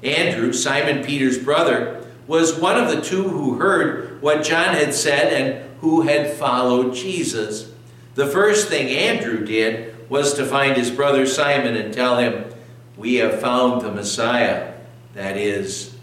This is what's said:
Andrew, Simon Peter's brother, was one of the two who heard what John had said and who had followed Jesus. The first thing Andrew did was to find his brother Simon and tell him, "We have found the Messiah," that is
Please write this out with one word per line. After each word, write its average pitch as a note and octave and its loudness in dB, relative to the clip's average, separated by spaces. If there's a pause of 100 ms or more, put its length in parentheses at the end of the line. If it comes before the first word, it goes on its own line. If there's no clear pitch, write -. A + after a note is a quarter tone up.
Andrew, C#3 0
Simon D3 0
Peter's C3 2
brother, E3+ 2 (320)
was D#3+ 2
one F#3+ 2
of A#3+ 2
the D3+ 0
two F#3+ -2
who C#3+ -2
heard - 0
what D3+ 2
John E3+ 2
had D3+ 2
said D3 2
and C3 -2 (160)
who D#3+ 4
had D3 2
followed B2 2
Jesus. A#2 -4 (480)
The C#3 2
first G3+ 4
thing C#3 -2
Andrew A#2 -2
did A2 -2 (160)
was C#3+ 2
to C#3 -2
find C3+ 2
his A#2+ 0
brother C3+ 2
Simon C3+ 0
and G#2+ -4
tell B2 0
him, A#2 -2 (520)
"We A#2 0
have A2 0
found B2 2
the G#2 -6
Messiah," G#2 -2 (420)
that G2 -6
is G2+ -4 (120)